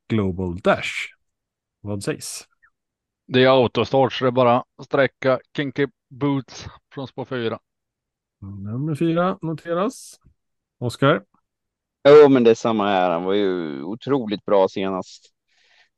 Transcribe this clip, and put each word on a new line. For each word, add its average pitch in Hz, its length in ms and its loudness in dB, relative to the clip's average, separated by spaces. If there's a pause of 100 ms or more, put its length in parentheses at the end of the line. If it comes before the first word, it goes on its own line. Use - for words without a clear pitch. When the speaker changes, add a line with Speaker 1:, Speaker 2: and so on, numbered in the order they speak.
Speaker 1:
Global 92 520 -4
Dash. - 320 -2 (880)
Vad 104 220 -10
sägs? - 460 -12 (760)
Speaker 2:
Det 127 180 2
är 131 40 4
autostart, 120 640 0
så - 120 -6
det 127 40 0
är 120 40 -2
bara 123 240 2
att - 280 -10
sträcka 131 560 -2 (160)
Kinky 143 300 -4 (240)
Boots 139 560 -8 (280)
från 135 140 -12
spår 131 160 -14
fyra. 113 340 -6 (840)
Speaker 1:
Nummer 104 540 -10
fyra 170 480 -2
noteras. 170 800 -8 (580)
Oscar? 139 440 0 (840)
Speaker 3:
Jo, 147 200 12
men 131 160 4
det 117 60 6
är 113 40 6
samma 110 340 -2
här. 92 220 2
Han 85 140 -2
var 95 100 -2
ju 90 480 -4
otroligt 107 640 -6
bra 98 240 2
senast. 95 600 -10 (680)